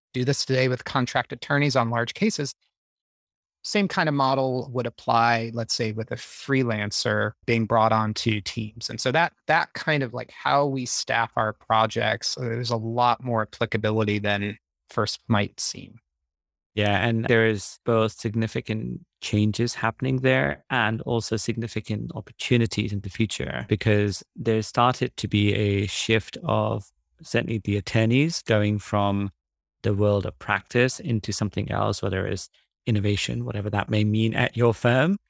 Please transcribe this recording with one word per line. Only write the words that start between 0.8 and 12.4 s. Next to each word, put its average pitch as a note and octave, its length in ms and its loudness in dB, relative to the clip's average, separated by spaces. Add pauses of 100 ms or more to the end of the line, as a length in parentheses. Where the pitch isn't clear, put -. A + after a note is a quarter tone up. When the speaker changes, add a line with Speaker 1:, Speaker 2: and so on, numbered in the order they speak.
Speaker 1:
contract - 480 -2
attorneys C#3+ 440 0
on A#2 140 2
large A#2 240 -2
cases. E3+ 400 -2 (1080)
Same G#3 240 0
kind F3 220 0
of D3 60 2
model C3 580 0
would A#2+ 140 -2
apply, A#2 640 2
let's A2+ 220 -4
say, A2+ 180 -2
with A2 180 -6
a A#2+ 60 -6
freelancer G#2+ 1160 0 (120)
being A#2 220 2
brought A2 260 4
onto G#2+ 480 0
teams. A2 480 -8
And A2+ 100 -10
so B2+ 140 -2
that, D#3+ 220 2 (120)
that D#3+ 280 0
kind D3+ 280 0
of, B2+ 120 -6
like, A#2+ 160 -8
how C#3 340 0
we C3+ 220 -2
staff A#2 500 -2
our A2 160 0
projects, A2 880 0
uh, C3+ 40 -6